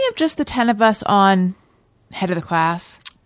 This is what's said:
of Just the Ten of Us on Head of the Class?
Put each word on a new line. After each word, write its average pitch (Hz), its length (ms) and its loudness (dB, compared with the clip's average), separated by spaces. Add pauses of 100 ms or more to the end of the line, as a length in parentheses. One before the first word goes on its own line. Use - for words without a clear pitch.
(100)
of 466 60 -10
Just 320 220 -2
the 294 60 -2
Ten 240 260 0
of 214 100 -4
Us 220 240 2
on 190 520 2 (560)
Head 185 180 -4
of 175 60 -2
the 165 60 -4
Class? 170 580 -2 (260)